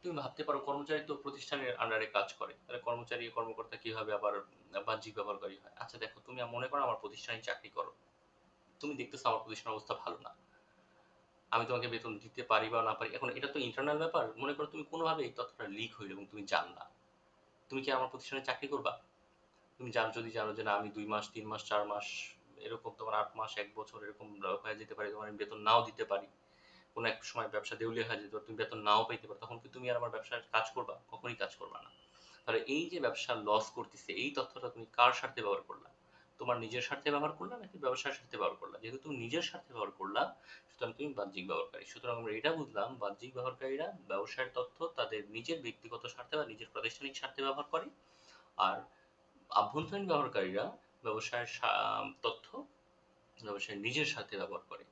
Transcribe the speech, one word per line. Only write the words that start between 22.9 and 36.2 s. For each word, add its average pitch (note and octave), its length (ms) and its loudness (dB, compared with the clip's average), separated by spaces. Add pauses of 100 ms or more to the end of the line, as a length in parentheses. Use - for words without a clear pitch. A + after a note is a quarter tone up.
তোমার A2 160 -2
আট G#2+ 220 2
মাস, A2 220 -4
এক G#2 160 -4
বছর G#2 300 -8
এরকম G#2 360 -12 (220)
হয়ে G#2+ 140 -4
যেতে A2 180 -10
পারে, G#2 180 -2
তোমার G#2+ 160 -6
আমি G#2 80 -8
বেতন G#2 220 -4
নাও A2+ 260 8
দিতে A2 200 -4
পারি, G2+ 220 0 (680)
কোনো A2+ 140 2
এক - 160 -2
সময় A2+ 240 -2
ব্যবসা G#2+ 280 -2
দেউলিয়া A2+ 320 0
হয়ে A2 80 0
যেতে G#2 160 -8
পারে, G#2+ 140 -6
তুমি A2 120 -8
বেতন G#2+ 200 0
নাও G#2+ 260 10
পাইতে A2+ 240 -4
পারো, - 120 -10
তখন A2+ 180 -8
কি C3+ 100 -16
তুমি B2+ 220 -4
আর A#2+ 60 4
আমার A#2 140 0
ব্যবসায় A2+ 320 -4 (100)
কাজ A2+ 220 4
করবা? A2+ 340 -4
কখনোই A#2+ 260 -6
কাজ - 220 -4
করবা - 260 -10
না। - 80 -18 (540)
তাহলে A2+ 200 4
এই D#3 260 2
যে F3 100 -2
ব্যবসা A#2+ 340 2
লস G#2+ 360 4
করতেছে, - 420 -8
এই B2 180 0
তথ্যটা B2+ 380 -4
তুমি A#2 240 -8
কার B2 200 10
স্বার্থে B2 300 -2
ব্যবহার G2+ 200 4
করলা? - 280 -14 (480)